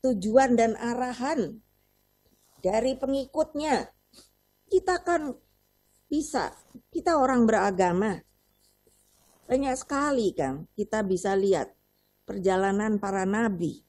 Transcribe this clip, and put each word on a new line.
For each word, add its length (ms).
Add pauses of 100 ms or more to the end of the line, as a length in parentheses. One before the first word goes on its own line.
tujuan 560
dan 160
arahan 800 (1040)
dari 400
pengikutnya. 960 (720)
Kita 400
kan 240 (800)
bisa, 400 (400)
kita 240
orang 320
beragama. 720 (1300)
Banyak 320
sekali 560
kan 400
kita 320
bisa 320
lihat 320 (560)
perjalanan 720
para 320
nabi. 580